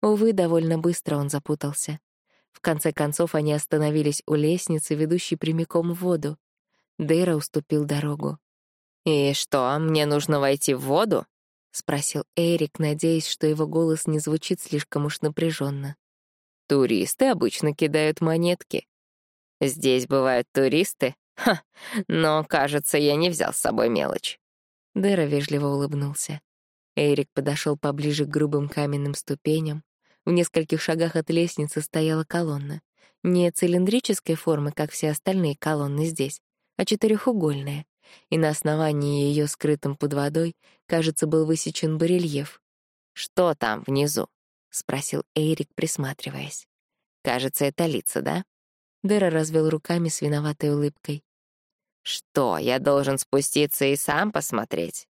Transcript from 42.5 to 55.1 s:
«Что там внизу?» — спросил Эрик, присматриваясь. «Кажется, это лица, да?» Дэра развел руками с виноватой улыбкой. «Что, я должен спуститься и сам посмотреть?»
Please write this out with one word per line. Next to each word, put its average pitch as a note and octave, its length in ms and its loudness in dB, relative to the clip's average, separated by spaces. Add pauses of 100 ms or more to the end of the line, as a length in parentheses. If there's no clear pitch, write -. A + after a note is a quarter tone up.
«Что F3 400 0
там A2 320 -2
внизу?» — C#3+ 420 0 (420)
спросил - 540 -6 (100)
Эрик, D#3 400 0
присматриваясь. - 920 -8 (560)
«Кажется, C3 420 -2
это D3 220 0
лица, C#3 340 -4
да?» E3+ 240 -4 (580)
Дэра G3 280 2
развел D#3 400 2
руками E3 380 -2
с - 120 -6
виноватой D3 540 -2
улыбкой. D3 500 -4 (800)
«Что, - 560 0
я B2 200 0
должен C#3 400 2
спуститься C#3+ 680 0
и C#3 100 2
сам D#3+ 340 0
посмотреть?» A2 840 -4